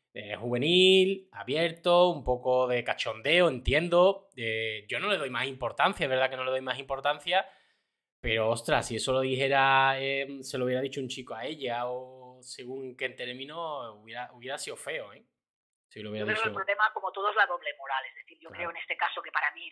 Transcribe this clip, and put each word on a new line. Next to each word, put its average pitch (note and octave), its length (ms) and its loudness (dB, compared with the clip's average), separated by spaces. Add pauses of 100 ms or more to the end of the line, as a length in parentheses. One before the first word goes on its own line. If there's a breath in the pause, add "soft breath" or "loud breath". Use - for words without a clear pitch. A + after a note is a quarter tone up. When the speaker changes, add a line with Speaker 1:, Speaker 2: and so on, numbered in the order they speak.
(140)
Speaker 1:
eh, G#2 220 -10
juvenil, F#3 960 4
abierto, E3 800 2
un D3 140 -4
poco B2+ 440 2
de A#2+ 160 0
cachondeo, B2+ 640 2
entiendo. F3 880 4
Eh, A2 520 -4
yo B2 120 -4
no F#3+ 80 -2
le F#3+ 100 2
doy C#3 120 -4
más B2 160 -2
importancia, C#3 580 0
es C3+ 60 0
verdad C3 200 2
que C3 60 -8
no B2+ 80 -4
le C3 60 -2
doy C3 120 0
más B2+ 160 -4
importancia, C#3+ 680 -2 (720 soft breath)
pero, A2+ 280 2
ostras, A#2+ 400 2
si A#2 80 -4
eso C3 160 -2
lo C3 80 2
dijera, C3+ 800 4
eh, C#3 260 -2 (160)
se C3 160 -6
lo B2+ 60 0
hubiera B2+ 160 0
dicho C#3 200 -4
un B2+ 80 -4
chico B2 260 -10
a A2+ 100 -8
ella C3 420 -4
o B2+ 560 -10
según B2+ 540 -10
qué C3 140 -4
término, C3 840 -8
hubiera, A2+ 380 -12
hubiera B2+ 260 -8
sido C3 180 -10
feo, B2+ 360 -8
¿eh? B2 120 -20 (640)
Si - 140 -16
lo G#2 80 -8
hubiera G#2+ 160 -4
Speaker 2:
Yo G#3+ 60 0
creo G#3+ 100 -2
que A3 60 0
el G#3 40 -8
Speaker 1:
dicho. G3+ 60 -8
Speaker 2:
problema, G3+ 340 0
como F#3+ 200 -6
todo, G3+ 180 -2
es G#3 60 -2
la G3+ 100 6
doble F3 320 -4
moral. C3+ 280 -4
Es - 100 -18
decir, - 240 -20
yo D#3+ 100 -18
Speaker 1:
Claro. - 60 -16
Speaker 2:
creo F3 140 -6
en E3 60 -10
este - 200 -6
caso - 260 -2
que D#3 100 -12
para D3+ 200 2
mí E3 200 -14